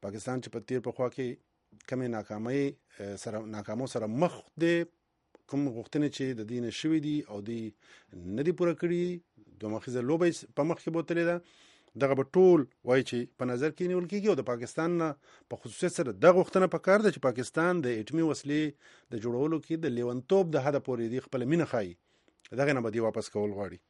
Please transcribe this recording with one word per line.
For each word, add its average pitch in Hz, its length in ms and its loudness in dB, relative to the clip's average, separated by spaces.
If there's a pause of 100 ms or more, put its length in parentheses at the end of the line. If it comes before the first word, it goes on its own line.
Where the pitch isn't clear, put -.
پاکستان 107 380 -6
چې - 120 -14
په 117 120 -6
تیر 127 200 -2
پخوا 123 300 -2
کې 127 120 -4 (600)
کمې 127 280 -4
ناکامۍ، 110 460 -4 (380)
آه، 101 160 -8
سره، 107 220 -8 (180)
ناکامو 107 300 -6
سره 117 200 -4
مخ 147 280 0 (260)
دی، 170 160 2 (720)
کوم 139 220 -2
غوښتنې 127 480 -4
چې 139 80 -4 (140)
د - 100 -8
دوی 120 120 -4
نه 117 100 -4
شوي 156 300 0
دي 147 160 -2 (120)
او 107 120 -10
دوی 113 220 -6 (720)
نه 131 60 -2
دي 170 100 2
پوره 175 220 0
کړي، 175 300 -2 (540)
دوه 107 120 -6
مخیزه 120 300 -4
لوبه 160 260 2
یې 165 80 2 (220)
په 139 60 2
مخ 160 200 0
کې - 140 -6
بوتلې 170 340 0
ده. 175 60 0 (600)
دغه 135 220 2
به 135 60 2 (100)
ټول 180 260 10 (240)
وایي 127 260 4
چې 123 80 -2 (200)
په 131 60 -2
نظر 123 260 0
کې 175 200 -4
نیول 180 200 -2
کېږي. 202 180 0
او 196 60 6
د 135 160 -2
پاکستان 123 480 -2
نه 160 100 2 (420)
په - 100 -8
خصوصیت 170 320 -4
سره 139 200 -2
دا 101 200 8
غوښتنه 185 420 4
پکار 190 300 4
ده 202 80 6
چې 139 160 -8
پاکستان 131 440 0 (120)
د 123 40 2 (120)
اټومي 143 260 0
وسلې 147 360 -2 (500)
د - 100 -10
جوړولو 131 380 0
کې 165 160 -6
د 165 100 -4 (100)
لیونتوب 123 480 2 (100)
د - 100 4
حده 143 220 2
پورې 120 260 -2
دې 131 140 -2
خپله 127 180 -4
مینه 151 280 2
ښایي. 95 220 -2 (640)
دغه 143 140 2
نه 135 80 0
به 113 100 -2
دې 113 160 -2
واپس 110 280 -2
کول 104 160 0
غواړي. 95 280 -8 (120)